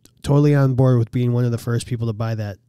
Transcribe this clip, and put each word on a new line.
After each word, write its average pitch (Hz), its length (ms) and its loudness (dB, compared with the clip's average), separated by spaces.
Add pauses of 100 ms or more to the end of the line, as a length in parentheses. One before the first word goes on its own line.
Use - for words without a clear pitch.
(220)
totally 147 320 2
on 135 220 2
board 127 240 4
with 110 120 -2
being 123 220 0
one 120 120 0
of 120 60 -2
the 117 60 -2
first 117 300 -4
people 117 180 -6
to 113 80 -2
buy 113 220 -6
that." 104 220 -8 (120)